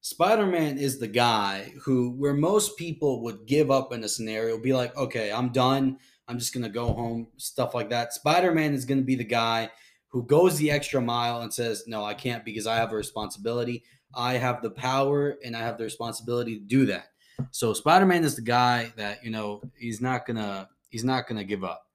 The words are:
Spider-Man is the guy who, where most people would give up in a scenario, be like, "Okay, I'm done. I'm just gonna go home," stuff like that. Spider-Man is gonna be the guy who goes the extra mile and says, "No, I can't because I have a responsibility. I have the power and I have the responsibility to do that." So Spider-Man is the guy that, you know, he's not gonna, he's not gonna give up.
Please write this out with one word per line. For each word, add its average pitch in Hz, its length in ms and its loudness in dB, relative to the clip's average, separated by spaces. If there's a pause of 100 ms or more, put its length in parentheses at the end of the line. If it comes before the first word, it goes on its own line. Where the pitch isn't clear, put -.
Spider-Man 175 760 2
is 139 200 -2
the 117 100 -4
guy 104 640 2 (100)
who, 123 300 0
where 139 220 0
most 196 420 2
people 147 460 -2
would 113 240 -10
give 139 240 4
up 135 220 2
in 117 120 -6
a 107 40 -4
scenario, 110 500 -4
be 127 160 2
like, 123 220 -2
"Okay, 117 360 -4
I'm 123 180 -2
done. 131 480 2 (300)
I'm 120 100 -6
just 120 140 -4
gonna 120 160 -6
go 117 240 -2
home," 117 360 -4 (100)
stuff - 360 -4
like 113 140 -4
that. 120 240 -2
Spider-Man 160 600 2
is 123 100 -2
gonna 135 180 0
be 131 120 2
the 120 100 -2
guy 113 460 0 (380)
who 127 140 -4
goes 156 360 6
the 147 120 2
extra 143 300 0
mile 120 400 -2
and 113 120 -8
says, 113 340 -4
"No, 110 180 -6
I 104 80 -6
can't 117 320 -6
because 107 220 -6
I 113 100 2
have 110 160 2
a 110 40 -2
responsibility. 117 840 -4 (320)
I 123 200 -2
have 123 260 0
the 113 100 -4
power 139 720 0
and 117 140 -8
I 113 40 -6
have 113 180 -4
the 113 60 -4
responsibility 117 760 -4
to 101 60 -16
do 127 220 4
that." 98 200 -2 (440)
So 113 220 0
Spider-Man 175 520 6
is 139 120 0
the 123 60 -8
guy 120 540 2
that, 104 280 -8
you 117 60 -8
know, 104 320 -6 (140)
he's 117 260 -6
not 127 240 -2
gonna, 101 420 -6 (220)
he's 113 120 -8
not 127 240 0
gonna 107 180 -6
give 95 200 -6
up. 85 300 -10